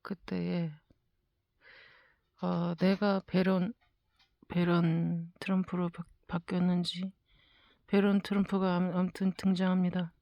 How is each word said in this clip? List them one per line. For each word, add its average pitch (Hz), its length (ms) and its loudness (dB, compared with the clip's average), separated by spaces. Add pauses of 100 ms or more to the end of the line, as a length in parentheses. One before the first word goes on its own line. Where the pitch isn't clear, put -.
그때에, 175 680 -4 (1700)
어, 175 340 -2
내가 196 500 0
베론, 185 480 0 (760)
베론 170 920 0
트럼프로 180 500 -2
바-, 170 140 -12 (240)
바뀌었는지 180 840 -2 (760)
베론 202 340 4
트럼프가 190 540 0
암-, 180 200 0
아무튼 185 380 0
등장합니다. 185 760 0 (100)